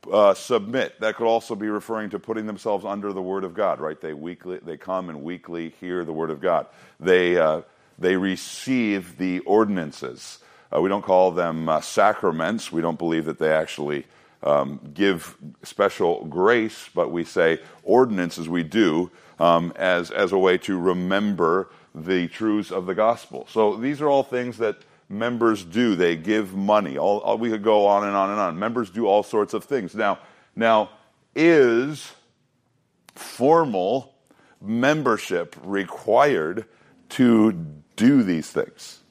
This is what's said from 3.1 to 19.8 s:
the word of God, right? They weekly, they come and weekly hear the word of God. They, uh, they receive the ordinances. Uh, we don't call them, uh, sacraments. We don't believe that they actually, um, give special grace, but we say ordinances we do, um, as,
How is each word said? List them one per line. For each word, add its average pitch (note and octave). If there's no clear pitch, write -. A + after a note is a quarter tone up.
the F#2+
word F#2+
of F2
God, F2+
right? D#2
They D#2
weekly, E2+
they D#2+
come F#2
and D2+
weekly E2+
hear F2+
the D#2+
word D#2+
of D2
God. E2
They, F2+
uh, D#2+
they F#2
receive G2
the F2+
ordinances. F#2
Uh, D2+
we F#2+
don't G2+
call F#2
them, D#2+
uh, D#2
sacraments. G2+
We E2
don't E2
believe E2
that D#2
they D#2
actually, D2+
um, C#2+
give F#2
special F#2+
grace, G#2+
but E2+
we E2+
say E2
ordinances F#2+
we F2
do, E2+
um, E2+
as, F2